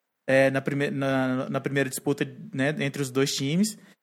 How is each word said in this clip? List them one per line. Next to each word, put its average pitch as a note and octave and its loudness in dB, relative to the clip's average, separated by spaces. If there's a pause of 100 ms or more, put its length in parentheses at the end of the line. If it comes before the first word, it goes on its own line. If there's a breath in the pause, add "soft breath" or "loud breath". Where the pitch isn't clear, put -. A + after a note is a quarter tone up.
(300)
é, C3+ 6
na C3+ 0
prime-, C#3+ -2
na, C3+ 0
na C#3 -2
primeira C3+ 0
disputa, C#3+ -2 (280)
né, C#3 0
entre C#3 -2
os C3 -4
dois C3+ 2
times. E3 0 (260 loud breath)